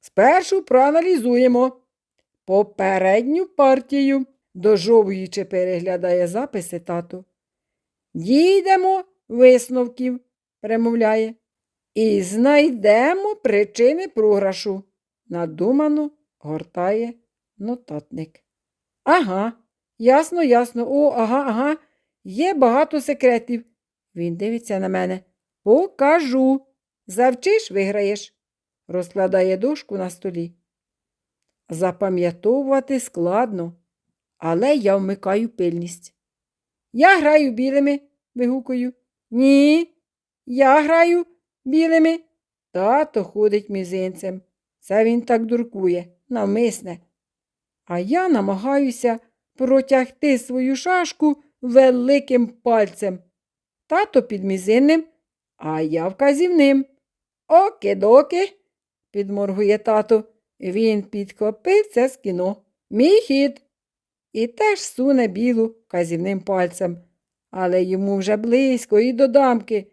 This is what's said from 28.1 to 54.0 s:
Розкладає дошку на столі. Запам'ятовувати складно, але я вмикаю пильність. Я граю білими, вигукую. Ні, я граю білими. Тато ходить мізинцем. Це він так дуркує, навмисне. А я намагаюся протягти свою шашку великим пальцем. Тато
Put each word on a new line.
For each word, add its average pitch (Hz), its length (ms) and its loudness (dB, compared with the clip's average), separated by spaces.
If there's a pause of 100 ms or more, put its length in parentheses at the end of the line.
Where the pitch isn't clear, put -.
Розкладає 185 680 -2
дошку 233 420 -6
на 180 120 -6
столі. 170 420 -10 (1160)
Запам'ятовувати 202 1300 -2
складно, 180 720 -4 (680)
але 175 360 0
я 202 220 0
вмикаю 196 520 -4
пильність. 175 640 -8 (800)
Я 339 280 4
граю 294 320 4
білими, 277 480 0 (340)
вигукую. 247 580 -4 (380)
Ні, 277 640 4 (520)
я 269 360 4
граю 339 440 2 (380)
білими. 320 560 2 (520)
Тато 226 520 0
ходить 208 460 -2
мізинцем. 185 680 -8 (400)
Це 214 240 0
він 233 180 0
так 233 240 -2
дуркує, 196 600 -4 (220)
навмисне. 208 720 -4 (920)
А 175 80 -4
я 302 300 -2
намагаюся 233 920 -2 (340)
протягти 262 840 0
свою 254 380 -4
шашку 320 600 -2 (240)
великим 254 840 2
пальцем. 208 720 -4 (680)
Тато 339 360 0